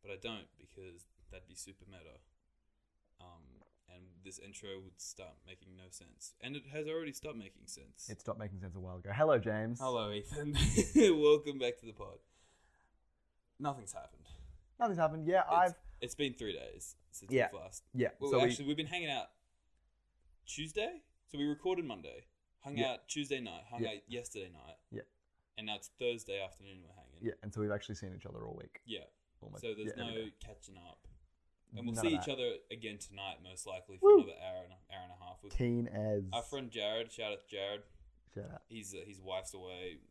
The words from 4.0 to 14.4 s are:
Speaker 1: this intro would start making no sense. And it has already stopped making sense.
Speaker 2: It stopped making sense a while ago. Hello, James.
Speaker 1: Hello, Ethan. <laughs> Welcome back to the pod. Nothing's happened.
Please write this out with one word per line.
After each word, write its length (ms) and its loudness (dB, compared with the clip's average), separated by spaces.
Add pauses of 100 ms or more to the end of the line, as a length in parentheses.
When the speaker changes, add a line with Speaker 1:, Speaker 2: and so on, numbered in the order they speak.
Speaker 1:
this 140 -14
intro 320 -14 (120)
would 200 -18
start 320 -14 (120)
making 300 -20
no 140 -20
sense. 500 -16
And 160 -8
it 60 -10 (100)
has 160 -4
already 240 -4
stopped 240 -8
making 300 -14
sense. 420 -16
Speaker 2:
It 140 -10
stopped 160 -4
making 220 -6
sense 140 -8
a 60 -8
while 160 -8
ago. 180 -8
Hello, 240 8
James. 440 0
Speaker 1:
Hello, 280 0
Ethan. 460 -4 (400)
<laughs> 240 10
Welcome 380 8
back 220 2
to 40 -20
the 80 -12
pod. 280 -12 (1400)
Nothing's 320 -4
happened. 320 -14 (560)